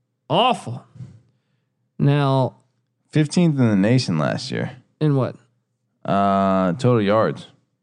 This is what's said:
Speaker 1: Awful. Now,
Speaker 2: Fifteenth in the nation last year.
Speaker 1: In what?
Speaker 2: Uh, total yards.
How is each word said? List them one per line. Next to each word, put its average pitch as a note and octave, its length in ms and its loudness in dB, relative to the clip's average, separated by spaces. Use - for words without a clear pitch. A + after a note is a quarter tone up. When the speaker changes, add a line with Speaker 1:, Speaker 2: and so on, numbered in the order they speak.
Speaker 1:
Awful. G3 560 -2
Now, C#3 580 0
Speaker 2:
Fifteenth D3+ 480 0
in B2 120 4
the G#2 60 2
nation G#2 420 0
last A#1 320 -4
year. A#1 260 -8
Speaker 1:
In D3+ 160 2
what? B2+ 200 -4
Speaker 2:
Uh, G2 720 2
total B2 260 2
yards. G2+ 460 0